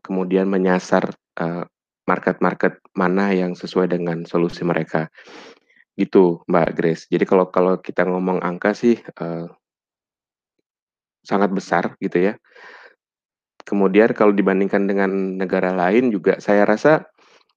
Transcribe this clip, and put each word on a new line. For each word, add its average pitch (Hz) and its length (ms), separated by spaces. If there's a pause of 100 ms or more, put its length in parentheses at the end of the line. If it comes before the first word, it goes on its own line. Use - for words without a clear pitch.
kemudian 95 480
menyasar, 92 560 (320)
eh, 87 240 (400)
market-market 92 880
mana 98 400
yang 90 240
sesuai 92 320
dengan 85 400
solusi 85 400
mereka. 80 400 (880)
Gitu, 92 560
Mbak 82 240
Grace. - 320
Jadi 87 160
kalau, 95 240
kalau 90 320
kita - 240
ngomong 90 400
angka 87 320
sih, 120 240
eh, 85 480 (1800)
sangat 98 320
besar 90 480
gitu 90 160
ya. 98 140 (1300)
Kemudian 101 480
kalau 104 240
dibandingkan 98 480
dengan 95 560
negara 92 320
lain 101 400
juga 92 320
saya 104 240
rasa 143 400 (500)